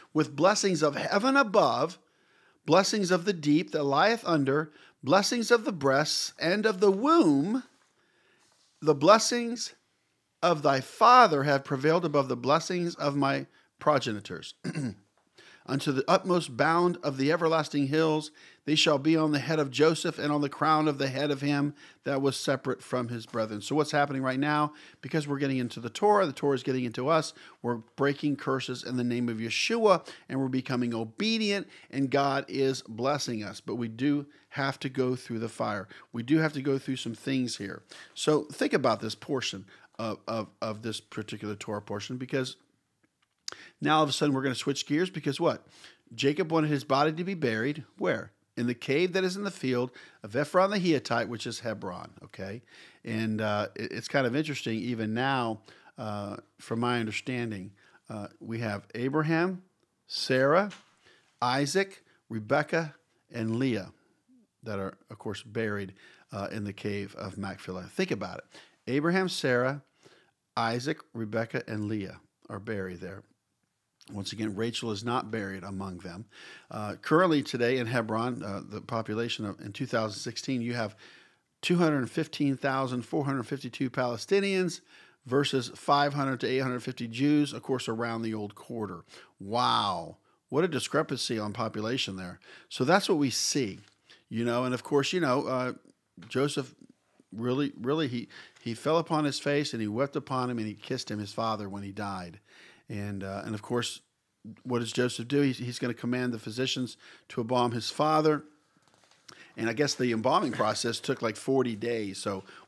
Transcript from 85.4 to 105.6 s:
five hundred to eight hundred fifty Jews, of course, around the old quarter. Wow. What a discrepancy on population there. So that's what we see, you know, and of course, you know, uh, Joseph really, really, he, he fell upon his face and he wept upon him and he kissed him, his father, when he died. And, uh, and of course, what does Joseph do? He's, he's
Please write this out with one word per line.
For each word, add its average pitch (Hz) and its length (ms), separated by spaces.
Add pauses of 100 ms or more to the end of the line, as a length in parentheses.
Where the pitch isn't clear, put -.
five 143 380
hundred 135 260
to 123 80
eight 131 120
hundred 123 240
fifty 120 220
Jews, 139 460
of 113 120
course, 131 260
around 113 320
the 110 120
old 104 220
quarter. 98 480 (380)
Wow. 104 720 (320)
What 147 160
a 185 60
discrepancy 135 680
on 104 140
population 110 640
there. 92 240 (300)
So - 160
that's 190 240
what 180 80
we 143 120
see, 110 500 (500)
you 117 160
know, 120 180
and 127 100
of 120 100
course, 139 280
you 180 80
know, 135 280
uh, 127 260 (560)
Joseph 135 440 (600)
really, 123 440
really, 139 300
he, 120 220 (320)
he 117 120
fell 156 260
upon 156 260
his 135 120
face 143 360
and 113 80
he 107 80
wept 135 260
upon 127 340
him 117 100
and 110 60
he 107 80
kissed - 380
him, 104 80
his 101 140
father, 110 340
when 101 160
he 98 80
died. 95 480 (500)
And, 101 320
uh, 98 220
and 110 100
of 104 80
course, - 380 (640)
what 123 160
does 113 140
Joseph 120 340
do? 143 140
He's, 135 160
he's 120 200